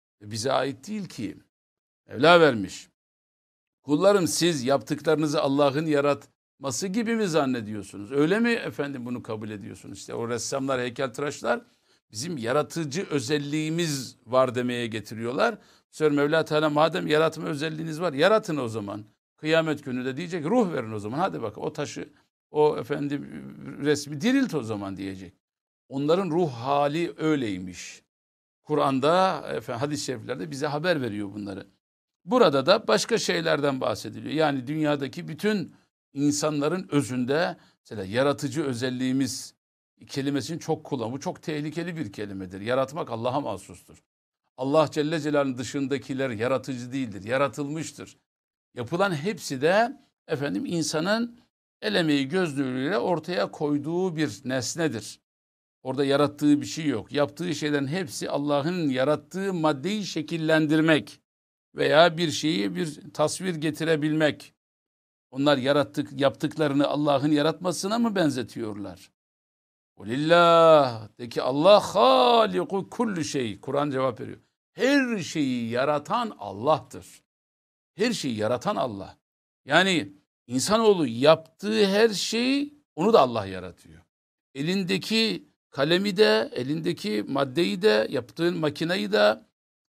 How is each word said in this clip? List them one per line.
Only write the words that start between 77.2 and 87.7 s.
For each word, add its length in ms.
Her 180
şeyi 240
yaratan 400
Allah. 420
Yani 480
insanoğlu 600
yaptığı 800
her 220
şeyi 680
onu 160
da 80
Allah 260
yaratıyor. 560
Elindeki 920
kalemi 460
de, 360
elindeki 760
maddeyi 540